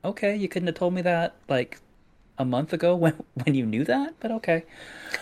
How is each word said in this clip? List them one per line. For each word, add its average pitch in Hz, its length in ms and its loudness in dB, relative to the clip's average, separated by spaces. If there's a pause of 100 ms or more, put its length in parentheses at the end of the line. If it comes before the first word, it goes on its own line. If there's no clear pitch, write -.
Okay, 202 320 0
you 196 120 -2
couldn't 180 200 -2
have 165 80 -2
told 180 180 0
me 185 100 -2
that, 170 320 0 (140)
like, 127 300 0 (600)
a 131 60 2
month 127 280 0
ago 175 220 4
<laughs> 170 80 2
when, 156 100 6 (300)
when 151 120 2
you 127 100 2
knew 110 200 0
that, 139 340 0
but 226 120 -4
okay." 170 320 0 (580)